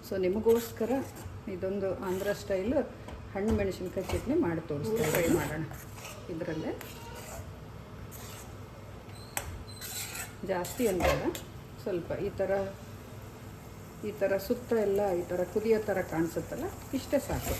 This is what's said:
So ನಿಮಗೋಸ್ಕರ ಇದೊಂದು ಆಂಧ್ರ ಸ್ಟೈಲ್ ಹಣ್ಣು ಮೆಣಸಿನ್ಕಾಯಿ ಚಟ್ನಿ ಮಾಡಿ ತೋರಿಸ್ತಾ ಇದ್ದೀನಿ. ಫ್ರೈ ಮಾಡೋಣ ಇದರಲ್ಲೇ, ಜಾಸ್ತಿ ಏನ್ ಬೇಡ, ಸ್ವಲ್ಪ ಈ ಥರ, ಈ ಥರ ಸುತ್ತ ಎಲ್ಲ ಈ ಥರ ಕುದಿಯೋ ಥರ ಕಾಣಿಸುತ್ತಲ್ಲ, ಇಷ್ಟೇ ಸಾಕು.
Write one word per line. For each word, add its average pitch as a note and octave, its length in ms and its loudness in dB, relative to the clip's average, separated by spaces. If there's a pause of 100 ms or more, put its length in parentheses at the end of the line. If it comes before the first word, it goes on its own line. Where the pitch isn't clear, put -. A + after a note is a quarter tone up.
So F#3+ 120 0
ನಿಮಗೋಸ್ಕರ A3 680 4 (640)
ಇದೊಂದು F#3+ 500 0
ಆಂಧ್ರ F#3+ 280 2
ಸ್ಟೈಲ್ G3 420 2 (600)
ಹಣ್ಣು G#3 200 4
ಮೆಣಸಿನ್ಕಾಯಿ F#3 580 0
ಚಟ್ನಿ F#3 220 2
ಮಾಡಿ E3+ 340 4
ತೋರಿಸ್ತಾ D#3 260 0
ಇದ್ದೀನಿ. D#3 180 4
ಫ್ರೈ E3+ 220 4
ಮಾಡೋಣ D3+ 300 2 (720)
ಇದರಲ್ಲೇ, E3 420 -2 (3750)
ಜಾಸ್ತಿ F#3 380 0
ಏನ್ F#3 160 4
ಬೇಡ, D#3 340 4 (480)
ಸ್ವಲ್ಪ F3 300 -2
ಈ E3 160 0
ಥರ, F#3+ 240 2 (1500)
ಈ G#3 60 -2
ಥರ G3 260 4
ಸುತ್ತ A#3+ 360 0
ಎಲ್ಲ G3+ 400 6
ಈ F3 100 2
ಥರ F3+ 220 2 (100)
ಕುದಿಯೋ G#3+ 260 6
ಥರ G3 200 2
ಕಾಣಿಸುತ್ತಲ್ಲ, E3 640 0 (300)
ಇಷ್ಟೇ C4+ 240 2
ಸಾಕು. - 420 0